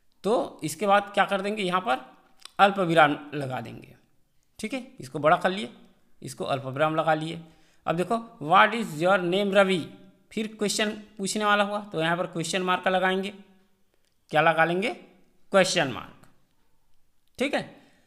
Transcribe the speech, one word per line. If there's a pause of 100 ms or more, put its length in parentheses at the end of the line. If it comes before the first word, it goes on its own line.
(240)
तो
इसके
बाद
क्या
कर
देंगे,
यहाँ
पर (420)
अल्प
विराम (160)
लगा
देंगे, (640)
ठीक
है। (140)
इसको
बड़ा
कर
लिए, (500)
इसको
अल्प
विराम
लगा
लिए। (460)
अब
देखो, (280)
what
is
your
name
रवि, (420)
फिर
क्वेश्चन
पूछने
वाला
हुआ,
तो
यहाँ
पर
क्वेश्चन
मार्क
लगाएंगे, (960)
क्या
लगा
लेंगे, (580)
क्वेश्चन
मार्क, (1080)
ठीक
है। (300)